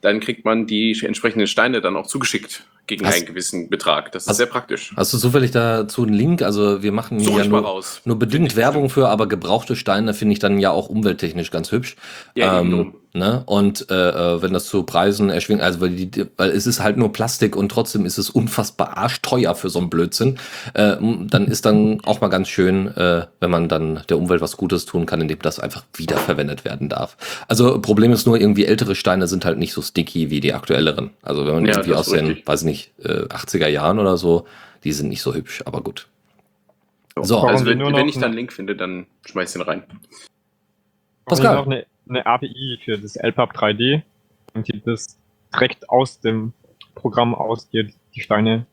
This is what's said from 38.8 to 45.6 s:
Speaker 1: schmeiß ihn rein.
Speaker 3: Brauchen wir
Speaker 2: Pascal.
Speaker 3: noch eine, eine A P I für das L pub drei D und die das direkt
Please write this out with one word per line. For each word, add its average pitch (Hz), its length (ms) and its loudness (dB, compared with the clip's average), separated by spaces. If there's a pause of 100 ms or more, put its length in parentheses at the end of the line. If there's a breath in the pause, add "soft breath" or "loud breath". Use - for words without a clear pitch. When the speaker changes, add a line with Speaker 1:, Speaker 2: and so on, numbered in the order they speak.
Speaker 1:
schmeiß 92 300 -6
ihn 87 80 -6
rein. 85 220 -6
Speaker 3:
Brauchen - 140 -20 (1300 loud breath)
wir - 20 -16
Speaker 2:
Pascal. 135 280 2
Speaker 3:
noch 139 120 -2
eine, 135 200 -4 (220)
eine 127 180 -4
A 120 120 2
P 135 80 -6
I 127 380 -10
für 107 140 -4
das 101 160 -14
L 110 160 -2
pub 120 220 -2
drei 107 220 0
D 131 280 0 (520)
und 113 120 -8
die 107 180 -8
das - 320 -6 (380)
direkt - 340 -2